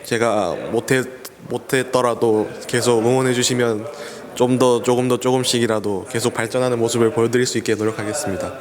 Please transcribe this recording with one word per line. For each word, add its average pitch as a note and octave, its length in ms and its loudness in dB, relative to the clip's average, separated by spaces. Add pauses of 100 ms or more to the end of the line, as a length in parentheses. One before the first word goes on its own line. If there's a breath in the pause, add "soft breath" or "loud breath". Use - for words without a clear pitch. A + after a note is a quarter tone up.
제가 G#2+ 520 0 (160)
못해-, A#2+ 320 0 (440)
못했더라도 A#2+ 1000 0 (180)
계속 A#2+ 320 2
응원해주시면 A#2+ 880 2 (480 loud breath)
좀 B2 240 2
더, B2 240 4
조금 B2+ 240 2
더, B2 100 2
조금씩이라도 A2+ 920 0
계속 A#2 240 -2
발전하는 B2 460 -2
모습을 A2+ 320 2
보여드릴 A#2 340 2
수 A#2+ 120 -4
있게 G#2+ 180 0
노력하겠습니다. G2+ 840 -4